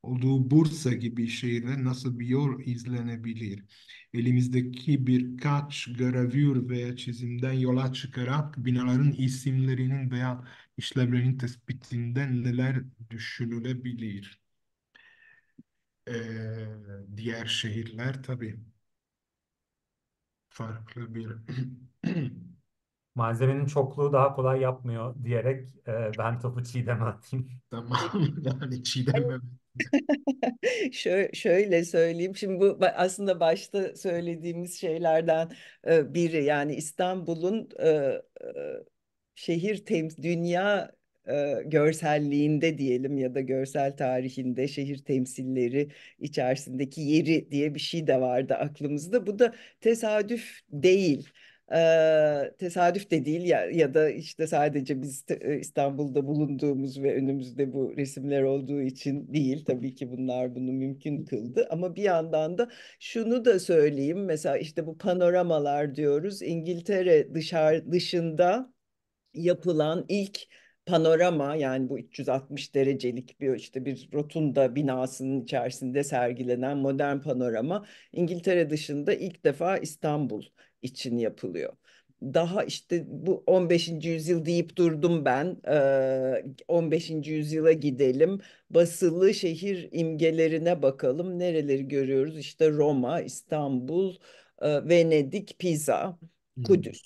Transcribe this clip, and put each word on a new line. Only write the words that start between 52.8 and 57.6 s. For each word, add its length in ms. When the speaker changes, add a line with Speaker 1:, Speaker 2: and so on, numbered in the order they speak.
Speaker 3:
de 140
değil 160
ya, 300
ya 220
da 160
işte 380
sadece 540
biz 200
te-, 200
e, 180
İstanbul'da 680
bulunduğumuz 760
ve 120
önümüzde 580